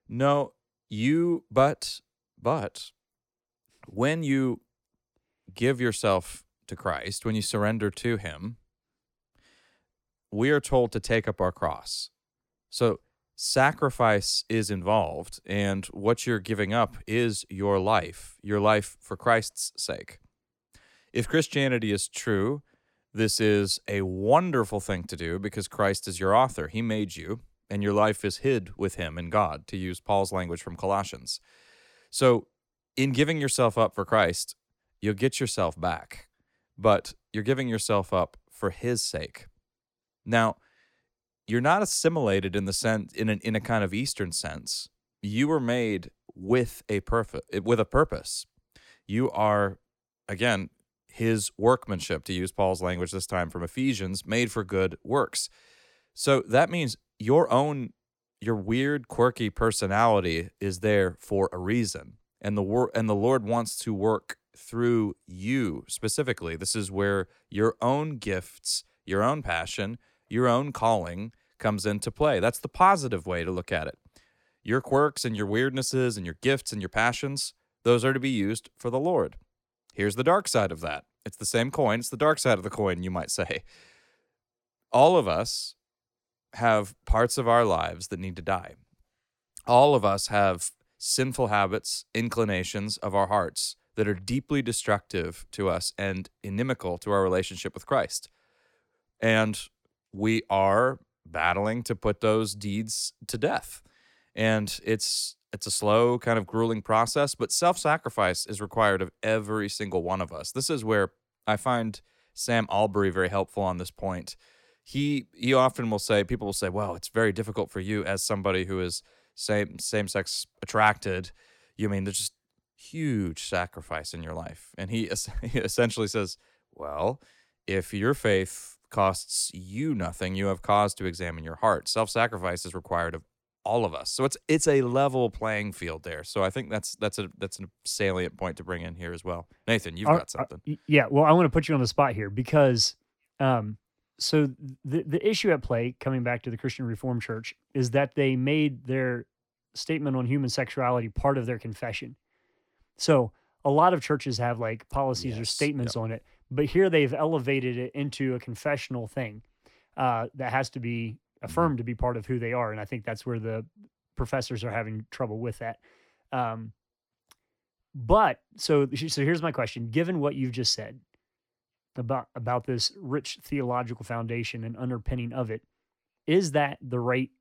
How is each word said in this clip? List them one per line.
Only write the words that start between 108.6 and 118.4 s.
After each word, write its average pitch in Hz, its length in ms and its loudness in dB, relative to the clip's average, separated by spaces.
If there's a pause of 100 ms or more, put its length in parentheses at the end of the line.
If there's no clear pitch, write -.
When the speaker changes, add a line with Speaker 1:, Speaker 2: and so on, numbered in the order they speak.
Speaker 1:
required 101 420 2
of 90 80 -6 (120)
every 107 460 0
single 95 340 -4
one 92 180 -2
of 87 120 -6
us. 71 200 -10
This 135 180 -4
is 127 140 -2
where 104 260 2 (360)
I 107 100 2
find 117 440 -2 (340)
Sam 117 340 0
Allberry 101 440 2
very 90 180 2
helpful 98 320 -2
on 90 160 0
this 90 120 -8
point. - 460 -8 (460)
He, 143 520 -2
he 123 200 0
often 127 360 4
will 104 80 0
say, 104 240 2
people 107 240 -4
will 98 60 -2
say, 98 160 -2
"Well, 95 260 -4
it's - 140 -12
very 113 240 2
difficult 107 380 -4
for 98 100 -6
you 101 240 -2
as 95 180 -2
somebody 95 440 0